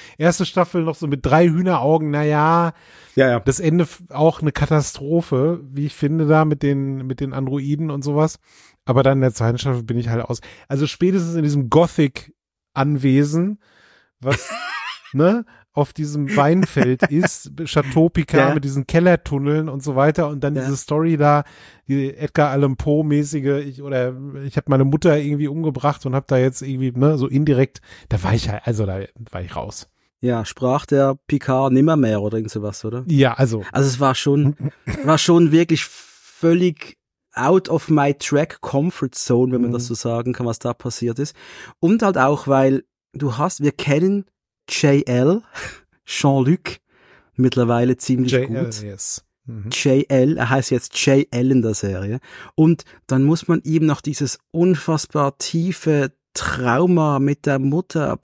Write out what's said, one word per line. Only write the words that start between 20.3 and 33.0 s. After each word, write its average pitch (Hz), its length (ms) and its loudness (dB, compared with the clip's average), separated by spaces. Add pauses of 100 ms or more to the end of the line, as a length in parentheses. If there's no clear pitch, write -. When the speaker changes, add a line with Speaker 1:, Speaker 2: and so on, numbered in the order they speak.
Speaker 1:
dann 147 120 -2
Speaker 2:
Ja. 131 80 -4
Speaker 1:
diese 135 140 -2
Story 156 400 0
da, 147 260 4 (440)
die 139 280 -2
Edgar 147 360 0
Allan 139 260 0
Poe-mäßige, 147 880 0
ich, 135 160 -14
oder 127 340 -4 (300)
ich 139 120 -12
hab 143 120 -2
meine 135 160 4
Mutter 147 320 4
irgendwie 147 300 -2
umgebracht 143 580 -4
und 131 100 -2
hab 135 120 -4
da 135 100 0
jetzt 127 240 0
irgendwie, 131 300 -4
ne, 139 260 2
so 135 100 -2
indirekt, 139 540 2 (280)
da 95 140 -2
war 95 100 0
ich 117 160 0
halt, 104 160 -8
also 110 200 -2
da 95 160 -6 (300)
war 92 100 -10
ich 87 140 -12
raus. - 340 -12 (320)
Speaker 2:
Ja, 120 240 -2
sprach 131 400 -2
der 135 320 2 (100)
Picard 135 460 0
nimmermehr 131 480 4
oder 104 160 -4
irgend 107 140 -6
sowas, 104 340 -8
oder? 117 220 -8